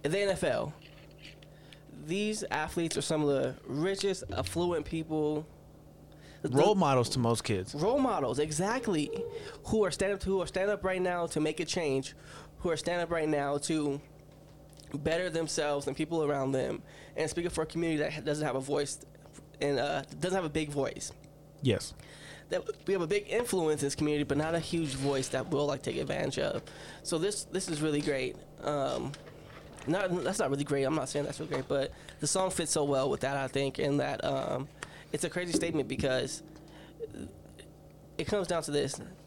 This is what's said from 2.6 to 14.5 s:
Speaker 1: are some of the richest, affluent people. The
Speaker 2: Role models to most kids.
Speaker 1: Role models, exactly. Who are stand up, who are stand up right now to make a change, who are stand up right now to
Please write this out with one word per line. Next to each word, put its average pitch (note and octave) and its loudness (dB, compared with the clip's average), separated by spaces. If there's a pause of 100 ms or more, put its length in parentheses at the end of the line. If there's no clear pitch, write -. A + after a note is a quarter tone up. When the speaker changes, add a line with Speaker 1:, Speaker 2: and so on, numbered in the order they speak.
Speaker 1:
are E3 0
some D#3 2
of D3 4
the C3 2 (140)
richest, F#3 0 (120)
affluent E3+ 0
people. D#3 -2 (960)
The - -4
Speaker 2:
Role D3+ 8
models C#3 6
to - 0
most A#2 4
kids. G2+ -2
Speaker 1:
Role G#3+ 4
models, D#3 2
exactly. D#3 2 (540)
Who G#3+ 4
are F3 2
stand G3 2
up, F#3+ -4
who F#3+ 2
are E3+ -2
stand G3 0
up G3 -2
right F#3 0
now F3+ 0
to - 0
make D#3 2
a E3 0
change, C#3 0 (460)
who F3 0
are D#3 0
stand F3 0
up E3 -2
right D#3+ 2
now C#3+ 2
to D3 0 (920)